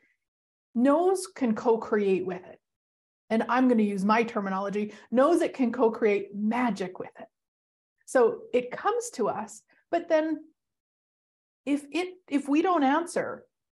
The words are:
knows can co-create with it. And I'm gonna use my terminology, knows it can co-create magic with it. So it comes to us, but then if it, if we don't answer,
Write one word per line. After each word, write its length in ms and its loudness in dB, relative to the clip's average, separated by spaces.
knows 520 2
can 280 -2
co-create 720 0
with 200 -8
it. 140 -20
And 180 2
I'm 200 4
gonna 160 4
use 200 -2
my 180 4
terminology, 680 -4
knows 300 4
it 140 -2
can 180 0
co-create 600 0
magic 640 -2
with 200 -14
it. 100 -16
So 360 2
it 180 0
comes 440 -2
to 140 -2
us, 340 -8
but 200 -4
then 340 0
if 260 -2
it, 180 -4
if 220 -2
we 100 4
don't 240 2
answer, 600 -2